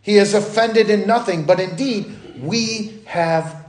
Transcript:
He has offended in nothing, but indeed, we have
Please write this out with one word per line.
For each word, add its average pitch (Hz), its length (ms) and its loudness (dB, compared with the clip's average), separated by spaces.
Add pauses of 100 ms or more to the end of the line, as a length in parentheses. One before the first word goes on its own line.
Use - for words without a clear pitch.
He 208 140 0
has 202 180 6
offended 220 560 2
in 202 180 2
nothing, 196 380 0
but 180 160 4
indeed, 196 520 -4 (280)
we 220 640 -4
have 165 500 -2 (140)